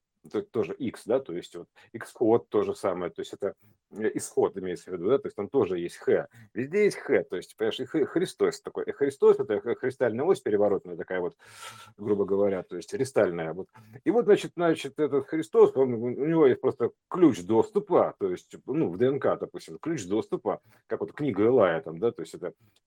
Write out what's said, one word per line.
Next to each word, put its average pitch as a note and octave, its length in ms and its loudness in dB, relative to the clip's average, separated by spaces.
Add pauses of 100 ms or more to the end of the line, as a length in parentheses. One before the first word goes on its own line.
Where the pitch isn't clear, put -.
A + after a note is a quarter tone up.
(260)
это G#2+ 160 -6
тоже G2 320 -6
X, - 320 -8
да, A#2+ 140 0
то C3 140 -10
есть F2 220 -12
вот E2+ 120 -16 (260)
исход A#2 560 0
то G#2 140 0
же G2 120 -4
самое, F2+ 360 -4
то - 100 -12
есть - 120 -12
это, G2 200 -6 (380)
э, G#2+ 240 -4
исход G2+ 420 -2
имеется F2+ 340 -8
в - 20 -6
виду, F2 160 -4
да, C#3 80 4
то F2+ 100 -6
есть - 100 -10
там G2+ 100 -6
тоже F#2 320 0
есть F2 160 -8
Х, F2 320 0 (260)
везде D3 320 0
есть F#3 120 0
Х, G2+ 320 0
то F#2+ 80 -6
есть, - 180 -12
понимаешь, A2 240 -4
и B2 60 -6
Х-, D3 200 0
Христос - 560 -2
такой, - 240 -8
э, A2 60 -6
Христос – G3+ 480 2
это G#2+ 220 -2
х-, A2+ 140 -4
христальная B2 500 -2
ось F#3 160 2
переворотная G2+ 560 0
такая F2+ 240 -4
вот, - 140 -6 (640)
грубо G2+ 280 0
говоря, G2 380 0
то - 120 -14
есть - 180 -10
ристальная, F#2 600 0
вот. F2+ 140 -10 (360)
И E3 80 2
вот, A3 140 2
значит, F3+ 300 4
значит, D#3+ 440 -2
этот C#3 280 0
Христос, D#3+ 500 4
он, C3 160 4
у, A2+ 120 -4
у B2 200 -4
него D#3+ 220 6
есть B2+ 140 4
просто B2 300 0 (180)
ключ D#3 340 4
доступа, A2+ 760 2
то G2 100 -2
есть, - 260 -8 (100)
ну, C3+ 240 -2
в E2+ 80 -8
Д A#2+ 100 2
Н C#3 140 -2
К, F2+ 160 0
допустим, E2+ 420 -12
ключ C#3+ 260 -6
доступа, G#2 540 -4 (280)
как A2 140 -6
вот - 120 -8
книга A2 320 0
Илая F#2+ 360 4
там, E2 180 -12
да, A2+ 120 0
то F2 100 -14
есть D#2+ 140 -12
это, E2 180 -10 (340)